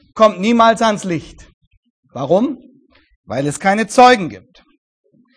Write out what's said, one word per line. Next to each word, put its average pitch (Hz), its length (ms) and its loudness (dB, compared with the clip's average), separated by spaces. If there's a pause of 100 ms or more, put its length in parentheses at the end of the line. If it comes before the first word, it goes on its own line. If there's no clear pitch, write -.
(160)
kommt 214 240 2
niemals 226 420 2
ans 214 220 -2
Licht. - 480 -10 (600)
Warum? 185 460 -2 (680)
Weil 123 200 -6
es 147 140 -6
keine 202 260 -2
Zeugen 247 440 2
gibt. - 340 -20 (720)